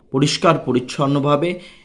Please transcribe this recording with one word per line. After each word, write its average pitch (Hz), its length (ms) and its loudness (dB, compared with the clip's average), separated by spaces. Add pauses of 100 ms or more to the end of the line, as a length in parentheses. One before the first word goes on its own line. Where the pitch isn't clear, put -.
(100)
পরিষ্কার 147 480 2
পরিচ্ছন্নভাবে 143 1000 -2 (240)